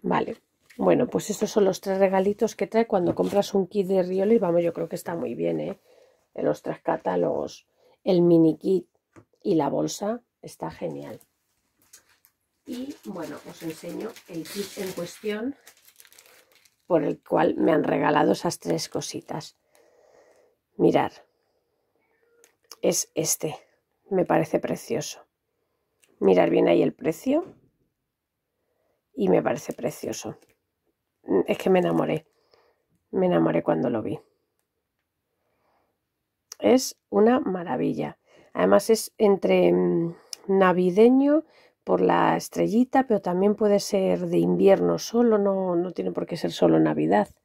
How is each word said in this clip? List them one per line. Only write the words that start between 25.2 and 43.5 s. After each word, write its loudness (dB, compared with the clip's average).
Mirad 4
bien 2
ahí 4
el 0
precio. -4
Y -2
me 4
parece -6
precioso. -10
Es -2
que 0
me 6
enamoré. -2
Me 0
enamoré 2
cuando -2
lo -4
vi. -8
Es 2
una 4
maravilla. -4
Además 2
es 0
entre, 4
mm, 0
navideño 4
por 0
la 2
estrellita, 0
pero 0
también 0